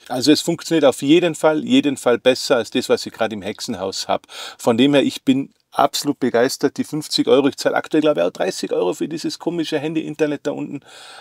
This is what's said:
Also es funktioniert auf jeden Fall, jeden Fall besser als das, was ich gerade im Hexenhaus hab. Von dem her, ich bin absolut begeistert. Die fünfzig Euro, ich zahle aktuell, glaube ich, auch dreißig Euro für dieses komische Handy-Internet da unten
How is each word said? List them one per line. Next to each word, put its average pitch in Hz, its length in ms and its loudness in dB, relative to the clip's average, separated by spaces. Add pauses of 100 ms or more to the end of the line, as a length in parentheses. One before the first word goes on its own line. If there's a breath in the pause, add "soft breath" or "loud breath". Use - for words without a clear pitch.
Also 131 240 2
es 143 80 6
funktioniert 165 460 0
auf - 160 4
jeden 160 340 4
Fall, 156 300 2
jeden 135 320 2
Fall 120 200 2
besser 131 380 2
als 113 160 -2
das, 127 160 -2
was 123 180 0
ich 104 60 -12
gerade 110 240 -4
im 98 60 -8
Hexenhaus 95 640 -8
hab. - 180 -2 (320 loud breath)
Von 117 200 0
dem 139 160 4
her, 135 100 4
ich - 200 -4
bin 135 300 0 (240)
absolut 143 420 0
begeistert. 123 580 0
Die 127 80 -4
fünfzig - 420 -4
Euro, 135 220 4
ich - 80 -6
zahle 123 180 -2
aktuell, 135 240 0
glaube 151 220 2
ich, 175 40 2
auch - 60 0
dreißig - 400 -6
Euro 175 220 0
für 170 160 -6
dieses 160 300 -8
komische 160 380 -4
Handy-Internet 151 680 -4
da 143 40 -2
unten 139 280 -8 (420 loud breath)